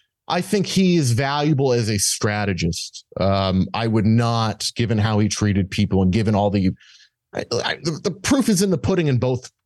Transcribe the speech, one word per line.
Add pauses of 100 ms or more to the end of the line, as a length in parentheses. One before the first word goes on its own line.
(280)
I
think
he
is
valuable
as
a
strategist. (160)
Um,
I
would
not,
given
how
he
treated
people
and
given
all
the, (600)
I,
I,
the,
the
proof
is
in
the
pudding
in
both (160)